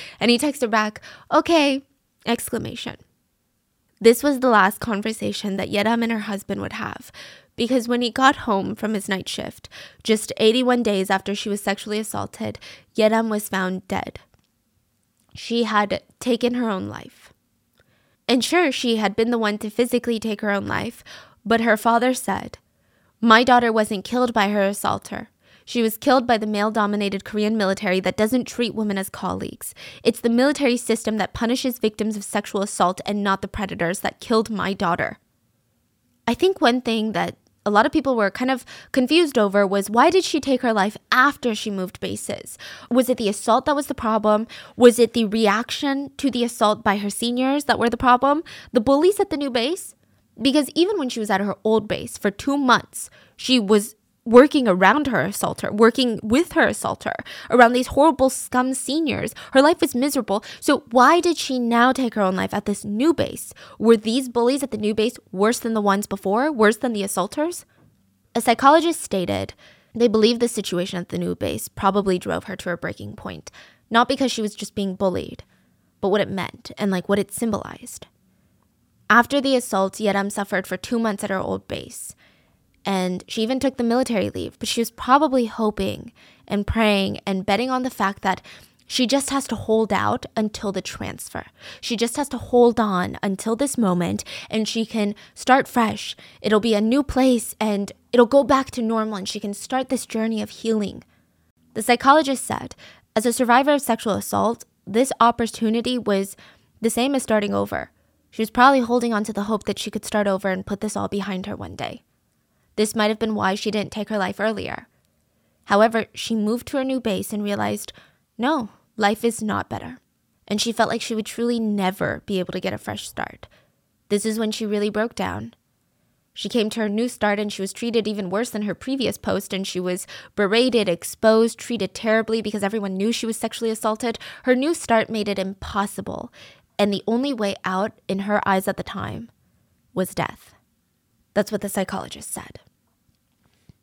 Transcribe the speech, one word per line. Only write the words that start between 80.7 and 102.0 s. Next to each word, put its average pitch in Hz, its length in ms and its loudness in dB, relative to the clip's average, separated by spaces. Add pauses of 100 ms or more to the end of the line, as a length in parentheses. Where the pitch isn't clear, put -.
two 233 220 -4
months 214 240 -2
at 208 60 -6
her 190 100 -2
old - 280 -6
base. - 460 -12 (720)
And 185 420 -2
she 226 160 -2
even 254 160 -2
took 269 180 -2
the 240 60 -2
military 233 460 0
leave, - 300 -10
but 226 80 -6
she - 140 -2
was 220 100 -4
probably 262 540 2
hoping 214 640 -4 (360)
and 202 200 -2
praying 208 580 2
and 190 200 -2
betting 220 240 0
on 254 140 -2
the 262 60 -4
fact 202 320 -4
that 190 200 -2 (440)
she - 200 0
just 269 260 0
has 269 180 -2
to 226 60 -2
hold 220 360 0
out 208 340 0 (120)
until 214 340 -4
the 185 100 -4
transfer. - 640 -12 (340)
She 233 160 -4
just 233 180 -2
has 285 140 -2
to 254 80 -6
hold 240 420 4
on 196 420 0
until 214 360 -2
this 277 200 -2
moment, 185 460 0 (260)
and 214 160 -2
she 226 200 -4
can 208 280 -2 (220)
start 262 320 2
fresh. 214 480 -2 (260)
It'll 214 200 2
be 226 120 2
a 202 60 2
new 240 240 2
place, 254 560 2
and 202 320 -2 (220)
it'll 240 120 8
go 277 200 4
back 269 260 2
to 247 100 -6
normal, 220 340 -2
and 190 120 -8
she 208 140 -10
can 202 120 -6
start 262 360 -6
this 254 160 -4
journey 220 360 -2
of 214 100 -8
healing. 214 520 -4 (680)
The 220 80 -6
psychologist 262 640 4